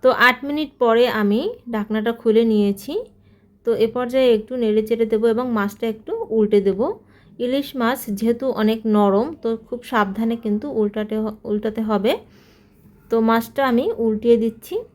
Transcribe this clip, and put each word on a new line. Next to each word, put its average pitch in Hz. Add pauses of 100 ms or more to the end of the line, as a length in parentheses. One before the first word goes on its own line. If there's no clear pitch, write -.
তো 254 (200)
আট 247
মিনিট 294 (120)
পরে 233 (160)
আমি 208 (340)
ঢাকনাটা 214
খুলে 226 (100)
নিয়েছি। 202 (720)
তো 233 (140)
এ -
পর্যায়ে 247
একটু 220 (100)
নেড়ে 214
চেড়ে 226
দেবো 220
এবং 247 (120)
মাছটা 202
একটু 226 (240)
উল্টে 214
দেবো। 196 (580)
ইলিশ 277 (120)
মাছ 240 (200)
যেহেতু 233 (160)
অনেক 220 (180)
নরম, 208 (160)
তো 233 (200)
খুব 240 (100)
সাবধানে 220
কিন্তু 214 (140)
উল্টাতে 214
হ-, 220 (140)
উল্টাতে 214
হবে। 214 (1000)
তো 226 (120)
মাছটা 226
আমি 240 (200)
উল্টিয়ে 226
দিচ্ছি। 226 (200)